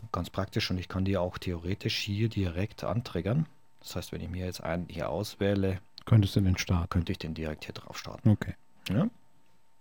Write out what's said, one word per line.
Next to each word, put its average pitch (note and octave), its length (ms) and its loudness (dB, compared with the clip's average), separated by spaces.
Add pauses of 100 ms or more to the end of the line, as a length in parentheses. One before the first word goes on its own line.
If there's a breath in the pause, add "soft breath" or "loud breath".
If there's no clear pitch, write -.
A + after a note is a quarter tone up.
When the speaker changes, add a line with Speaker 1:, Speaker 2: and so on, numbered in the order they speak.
(100)
Speaker 1:
ganz E2+ 200 -2
praktisch - 400 -2
und F#2 80 0
ich F2 100 -6
kann F#2+ 160 0
die G2 120 2
auch F2+ 220 -2
theoretisch F2+ 600 -2
hier G#2 300 0
direkt F#2 560 -2
antriggern. A2 600 0 (340)
Das - 160 -14
heißt, - 160 -8
wenn E2+ 80 -6
ich F2 100 -8
mir F2+ 140 -4
jetzt F2+ 180 -6
einen E2+ 260 -2
hier D#2+ 200 -4
auswähle, G2 720 0 (240)
Speaker 2:
Könntest G#2 320 6
du G#2+ 40 6
den F#2 160 4
starten? F2+ 320 0
Speaker 1:
könnte F2 240 0
ich F2 60 -4
den D#2+ 160 -6
direkt D#2 300 -6
hier - 100 -12
drauf - 240 -12
starten. - 320 2
Speaker 2:
Okay. F#2+ 240 4 (340)
Speaker 1:
Ja. D3+ 200 4 (720)